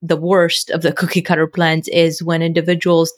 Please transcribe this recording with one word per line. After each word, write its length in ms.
the 160
worst 540
of 100
the 140
cookie 260
cutter 260
plans 420
is 340
when 180
individuals, 760